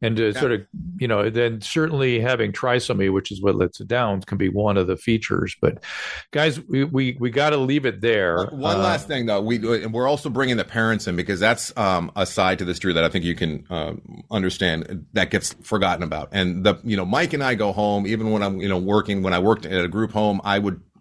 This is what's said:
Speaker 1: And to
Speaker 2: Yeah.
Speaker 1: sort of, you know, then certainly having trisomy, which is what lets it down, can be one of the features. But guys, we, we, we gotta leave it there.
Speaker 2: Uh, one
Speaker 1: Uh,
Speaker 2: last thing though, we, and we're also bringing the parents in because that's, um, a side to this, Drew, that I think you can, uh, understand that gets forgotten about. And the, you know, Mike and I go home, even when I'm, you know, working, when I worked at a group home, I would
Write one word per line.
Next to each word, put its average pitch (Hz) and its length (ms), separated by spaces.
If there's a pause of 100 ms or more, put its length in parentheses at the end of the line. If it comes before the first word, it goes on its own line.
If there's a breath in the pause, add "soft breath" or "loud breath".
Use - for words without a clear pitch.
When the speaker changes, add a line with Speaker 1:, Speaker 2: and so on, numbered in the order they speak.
Speaker 1:
And 113 140
to 110 160
Speaker 2:
Yeah. 127 80
Speaker 1:
sort 131 120
of, 104 80 (380)
you 127 80
know, 107 220
then 117 320
certainly 135 600
having 113 320
trisomy, 117 600
which 95 180
is 98 120
what 98 120
lets 92 260
it 101 60
down, 107 360
can 101 160
be 98 100
one 101 300
of 92 80
the 92 100
features. - 640
But - 240 (460 loud breath)
guys, 147 280
we, 135 260
we, 135 360
we 123 80
gotta 143 300
leave 135 260
it 104 160
there. 101 380
Speaker 2:
Uh, 92 80
one 135 300
Speaker 1:
Uh, 98 60
Speaker 2:
last 151 260
thing 127 180
though, 113 160
we, 117 140 (260)
and 110 100
we're 123 160
also 147 220
bringing 123 260
the 98 80
parents 113 420
in 87 100
because 87 220
that's, 113 380
um, 92 400
a 98 80
side 92 360
to 95 40
this, 87 140
Drew, 90 160
that 82 100
I 82 60
think 87 160
you 87 80
can, 78 340
uh, 80 240 (380)
understand 92 800
that 92 180
gets - 320
forgotten 92 400
about. 78 300
And 92 320
the, 101 180
you 107 140
know, 92 80
Mike 139 300
and 143 100
I 127 100
go 104 180
home, 104 340
even 110 240
when 104 120
I'm, 98 160
you 98 120
know, 92 80
working, 98 440
when 92 120
I 87 40
worked 98 280
at 90 180
a 90 40
group 113 240
home, 104 320
I 101 140
would 98 220 (200)